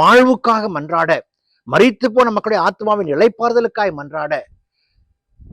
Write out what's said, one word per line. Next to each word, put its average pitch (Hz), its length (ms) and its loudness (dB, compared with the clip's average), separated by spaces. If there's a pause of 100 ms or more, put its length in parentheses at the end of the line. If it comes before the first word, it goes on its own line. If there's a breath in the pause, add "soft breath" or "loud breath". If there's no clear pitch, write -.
வாழ்வுக்காக 226 640 2
மன்றாட, 160 500 -2 (440)
மரித்து 214 500 0
போன 240 180 2
மக்களுடைய 208 380 -2
ஆத்மாவின் 208 460 -2
இளைப்பாறுதலுக்காய் 226 840 0
மன்றாட, 151 420 -6 (1120)